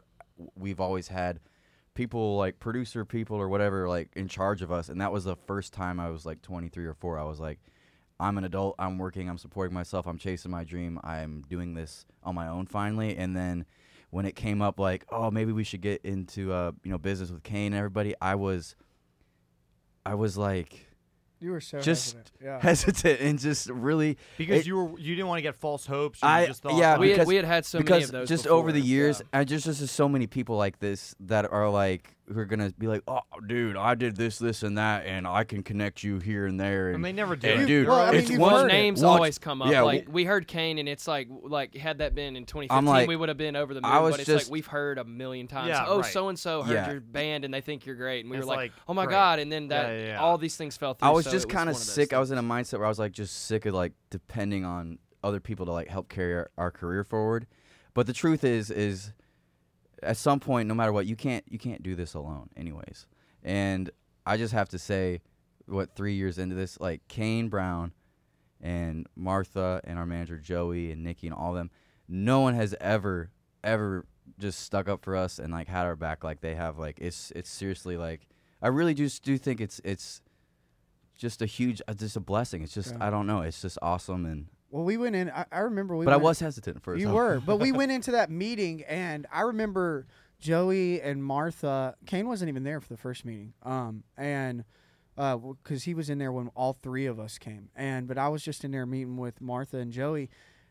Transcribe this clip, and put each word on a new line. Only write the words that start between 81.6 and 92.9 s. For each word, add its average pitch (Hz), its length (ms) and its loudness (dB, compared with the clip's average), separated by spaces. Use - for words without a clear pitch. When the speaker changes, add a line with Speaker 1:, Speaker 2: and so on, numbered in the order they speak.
Speaker 1:
uh, 107 60 -6
just 107 220 -6
a 110 40 -6
blessing. 95 440 -2
It's 78 100 -10
just, 107 200 -6
Speaker 2:
Yeah. 104 140 -2
Speaker 1:
I 104 40 0
don't 104 160 0
know, 104 140 0
it's 80 200 -6
just 92 220 -8
awesome. 90 420 -2
And 78 220 -8
Speaker 2:
Well, 151 120 -6
we 202 140 0
went 233 180 -2
in, 180 140 -2
I, 170 220 -8
I 165 80 -4
remember 196 360 -2
we 165 100 0
Speaker 1:
but 139 80 8
I 143 40 10
Speaker 2:
went 151 80 6
Speaker 1:
was 165 140 4
hesitant 143 380 -6
at - 60 -18
first. 87 180 -4
Speaker 2:
You 104 80 0
Speaker 1:
I 196 40 2
Speaker 2:
were, 214 260 4
but 202 180 2
we 262 140 2
Speaker 1:
<laughs> 262 100 2
Speaker 2:
went 269 100 2
into 254 200 -4
that 208 200 2
meeting, 180 560 -2
and 156 440 -4
I 160 100 -2
remember 190 680 -2
Joey 180 640 2
and 139 220 -4
Martha. 139 720 -2
Kane 202 200 -2
wasn't 185 220 -4
even 135 140 -4
there 147 180 -6
for - 80 -16
the 117 80 -12